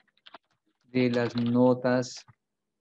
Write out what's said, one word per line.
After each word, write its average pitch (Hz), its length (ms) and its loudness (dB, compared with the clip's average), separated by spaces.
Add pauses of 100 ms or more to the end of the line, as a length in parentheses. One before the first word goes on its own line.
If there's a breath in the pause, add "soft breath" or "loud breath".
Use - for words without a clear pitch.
(840)
de 123 260 0
las 120 240 -2
notas 123 920 0 (560)